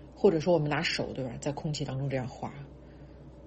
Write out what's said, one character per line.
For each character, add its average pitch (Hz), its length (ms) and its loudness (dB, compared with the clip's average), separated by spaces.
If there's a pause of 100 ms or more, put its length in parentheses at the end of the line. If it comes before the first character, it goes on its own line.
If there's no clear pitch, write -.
(140)
或 202 160 8
者 165 80 4
说 175 160 6
我 165 60 6
们 147 100 2
拿 147 100 2
手， - 320 0
对 131 120 -4
吧， 127 160 -6
在 147 100 0
空 147 220 -2
气 147 120 -2
当 135 140 -2
中 139 100 0
这 131 80 0
样 123 120 -2
划， - 260 -8 (920)